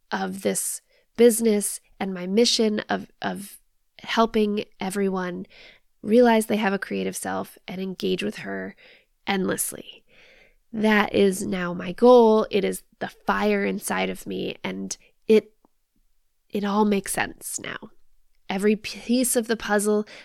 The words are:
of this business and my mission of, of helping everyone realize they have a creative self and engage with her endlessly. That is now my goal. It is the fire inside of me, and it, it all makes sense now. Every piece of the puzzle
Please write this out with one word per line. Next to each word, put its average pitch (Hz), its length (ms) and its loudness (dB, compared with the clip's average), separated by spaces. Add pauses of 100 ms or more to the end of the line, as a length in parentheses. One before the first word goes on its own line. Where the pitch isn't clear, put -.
(100)
of 190 320 -6
this - 400 -2 (340)
business 226 640 4 (200)
and 190 120 -6
my 180 140 -8
mission 214 600 2
of, 202 220 -6 (120)
of 196 380 -10 (420)
helping 214 640 0 (160)
everyone 185 680 -4 (560)
realize 220 440 4
they 214 100 -2
have 208 160 0
a 196 60 -2
creative 190 380 -6
self 190 400 -8 (120)
and 185 120 -10
engage 190 420 -4
with 208 160 -8
her 95 360 -10 (520)
endlessly. - 760 -4 (720)
That 214 400 2
is 196 320 2
now 185 260 -4
my 180 200 -8
goal. 226 580 8
It 190 140 0
is 190 180 -4 (160)
the 196 100 -6
fire 202 560 -2
inside 190 460 -4
of 185 160 -12
me, 190 380 -8
and 190 320 -8 (320)
it, 214 240 4 (1000)
it 202 140 -4
all 208 200 2
makes 202 280 0
sense - 480 -8
now. - 300 -12 (600)
Every 202 240 2
piece 233 600 -2
of 226 100 -2
the 226 100 -2
puzzle 208 480 0 (200)